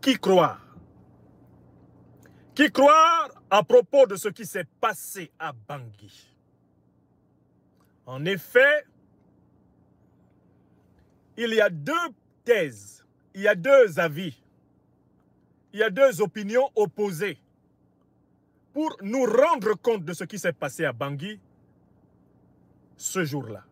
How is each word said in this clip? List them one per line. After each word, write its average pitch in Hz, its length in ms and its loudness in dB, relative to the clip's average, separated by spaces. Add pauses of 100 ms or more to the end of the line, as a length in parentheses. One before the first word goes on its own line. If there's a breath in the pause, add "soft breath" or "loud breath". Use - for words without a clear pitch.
Qui 262 140 0
croire ? 180 600 0 (1800 soft breath)
Qui 285 160 2
croire 311 600 4 (200)
à 185 140 4
propos 254 420 4
de 196 80 -8
ce 196 140 -8
qui 196 180 -12
s'est 180 220 -10 (120)
passé 196 600 -6
à 156 120 -10
Bangui ? 113 840 -20 (1700)
En 131 200 -12
effet, 262 600 0 (2500)
il 226 180 -6
y 220 60 4
a 208 80 4
deux 160 240 -6 (520)
thèses, 156 600 -2 (300)
il 190 60 -14
y 202 80 0
a 208 80 2
deux 214 420 4
avis, 165 420 -6 (1300)
il 202 80 -8
y - 20 2
a 220 80 0
deux 233 320 2
opinions 214 540 -2
opposées 202 640 -4 (1300)
pour 311 300 -6
nous 240 220 -4
rendre 233 500 2
compte 214 300 -4
de 175 80 -10
ce 175 100 -12
qui 190 160 -14
s'est 170 140 -4
passé 151 320 -8
à 135 80 -4
Bangui 143 480 -10 (1500)
ce - 300 -6
jour-là. 120 480 -10